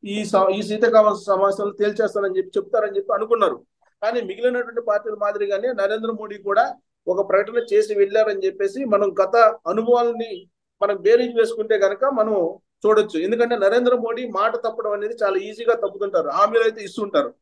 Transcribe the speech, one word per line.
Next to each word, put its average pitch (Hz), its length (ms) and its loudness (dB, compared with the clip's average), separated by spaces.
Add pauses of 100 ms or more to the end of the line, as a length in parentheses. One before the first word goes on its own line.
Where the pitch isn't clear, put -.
ఈ 208 200 -6
స-, 190 300 2
ఈ 208 60 -4
శీతాకాల 214 520 4
సమావేశాలు 196 580 0
తేల్చేస్తానని 202 640 -2
చెప్పి 185 200 -4
చెప్తారని 202 400 -2
చెప్పి 196 160 -2
అనుకున్నారు. 208 480 0 (420)
కానీ 233 180 -2
మిగిలినటువంటి 233 600 -4
పార్టీల 214 380 -2
మాదిరిగానే 202 540 -2
నరేంద్ర 220 380 -2
మోడీ 214 260 -10
కూడా 202 380 0 (320)
ఒక 190 220 0
ప్రకటన 202 280 0 (160)
చేసి 208 220 2
వెళ్ళారని 202 500 0
చెప్పేసి 196 400 -4
మనం 202 380 2
గత 190 120 0 (320)
అనుభవాలని 226 800 -2 (340)
మనం 202 140 0
బేరీజ్ 233 400 4
వేసుకుంటే 220 420 0
కనుక 196 280 0
మనం 220 300 0 (500)
చూడొచ్చు. 214 340 2
ఎందుకంటే 233 360 0
నరేంద్ర 233 400 2
మోడీ 233 320 -4
మాట 214 280 -2
తప్పడం 220 360 -4
అనేది 208 220 -6 (100)
చాలా 190 140 0
ఈజీగా 214 360 -2
తప్పుతుంటారు, 196 560 -2
హామీలు 208 340 2
అయితే 220 200 -2
ఇస్తుంటారు. 196 580 -2